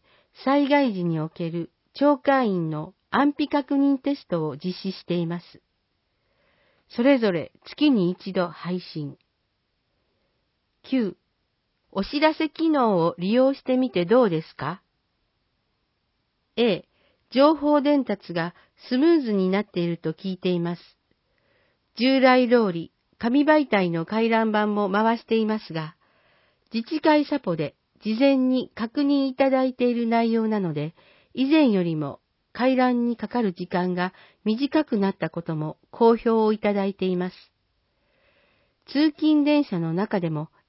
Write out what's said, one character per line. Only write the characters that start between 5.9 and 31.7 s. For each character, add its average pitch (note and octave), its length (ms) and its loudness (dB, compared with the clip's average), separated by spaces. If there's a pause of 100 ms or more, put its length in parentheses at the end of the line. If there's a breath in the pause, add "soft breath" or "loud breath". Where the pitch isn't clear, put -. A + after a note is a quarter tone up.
そ - 140 -4
れ C#4 140 6
ぞ A3 140 0
れ D#3+ 200 -6 (140)
月 D4 260 0
に F#3 200 2
一 F#3 220 -10
度 F#3 140 -2
配 F3 320 -10
信。 D3 380 -12 (1700)
九、 A#3+ 340 -4 (720)
お G3 120 -4
知 C#4+ 160 -6
ら D#4 140 2
せ D#4+ 160 -4
機 D#4+ 200 -2
能 A#3+ 280 2
を E3 200 0
利 F#3 160 -2
用 C4 200 4
し - 100 -12
て B3+ 140 0
み B3+ 140 -2
て F3 140 -2
ど A#3 180 4
う G#3+ 60 2
で D#3+ 140 -2
す - 120 -20
か？ D#3 260 -10 (1700)
A、 G#3+ 320 0 (420)
情 D4 260 4
報 D4 260 2
伝 C#4 240 2
達 G3+ 280 -8
が E3+ 220 -6 (320 soft breath)
ス B3+ 100 -2
ム E4 200 4
ー D4+ 40 2
ズ A#3 120 -4
に F#3+ 160 0
な F#3+ 120 0
っ G#3+ 40 -6
て - 160 -6
い E3+ 60 -2
る E3+ 100 -4
と D#3+ 160 -6
聞 F#3+ 180 -8
い F#3 60 -8
て - 120 -2
い F3 100 0
ま E3+ 180 -4
す。 - 40 -20 (1160)
従 C4 240 2
来 B3+ 260 6
通 A3+ 240 2
り、 E3+ 200 -10 (280)
紙 C4 260 0
媒 D4+ 220 4
体 F#3+ 220 0
の E3 160 -4
回 A3+ 240 -2
覧 A3+ 200 2
板 G#3+ 180 0
も G#3 240 -2
回 A3 260 0
し - 80 -18
て A3+ 120 0
い A3 100 0
ま G#3+ 120 -2
す - 140 -16
が、 D#3+ 220 -10 (760)
自 A3+ 160 -6
治 D#4 140 -6
会 D4+ 240 4
サ F#3+ 140 -4
ポ F3 160 -4
で D#3 200 -6 (280)
事 G#3+ 160 -4
前 C#4 180 4
に B3+ 380 0
確 A3+ 260 -6
認 C#4 240 0
い C4 80 -6
た C4+ 160 0
だ C4 140 2
い C4 100 -2
て B3 160 0
い A#3+ 60 -2
る A#3 100 -4
内 A#3 260 0
容 A3+ 160 -2
な G#3+ 120 -2
の F3 140 -4
で、 D3+ 200 -6 (400 soft breath)
以 C4 160 -2
前 D4+ 200 4
よ G3 140 2